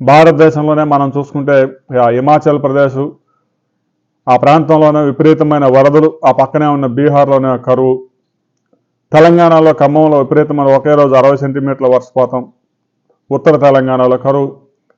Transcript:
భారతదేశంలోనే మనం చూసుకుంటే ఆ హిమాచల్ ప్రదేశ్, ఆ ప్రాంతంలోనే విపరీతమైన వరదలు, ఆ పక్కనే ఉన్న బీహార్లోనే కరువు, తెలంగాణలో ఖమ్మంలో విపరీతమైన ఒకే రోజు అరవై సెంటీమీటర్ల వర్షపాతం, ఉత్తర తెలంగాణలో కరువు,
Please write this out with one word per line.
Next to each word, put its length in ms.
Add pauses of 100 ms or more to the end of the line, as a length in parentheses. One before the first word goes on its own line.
భారతదేశంలోనే 840
మనం 320
చూసుకుంటే 400 (480)
ఆ 40
హిమాచల్ 540
ప్రదేశ్, 400 (1200)
ఆ 100
ప్రాంతంలోనే 720
విపరీతమైన 580
వరదలు, 420 (200)
ఆ 40
పక్కనే 440
ఉన్న 100
బీహార్లోనే 640 (160)
కరువు, 260 (1200)
తెలంగాణలో 680
ఖమ్మంలో 420
విపరీతమైన 540
ఒకే 180
రోజు 200
అరవై 220
సెంటీమీటర్ల 580
వర్షపాతం, 480 (880)
ఉత్తర 260
తెలంగాణలో 600
కరువు, 320 (500)